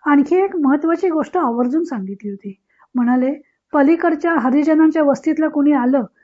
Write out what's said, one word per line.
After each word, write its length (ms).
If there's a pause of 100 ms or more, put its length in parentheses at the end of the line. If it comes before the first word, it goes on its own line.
आणखी 300
एक 200
महत्वाची 520
गोष्ट 280
आवर्जून 480
सांगितली 460
होती. 260 (380)
म्हणाले, 400 (380)
"पलीकडच्या 640
हरिजनांच्या 680
वस्तीतलं 460
कुणी 240
आलं 320 (200)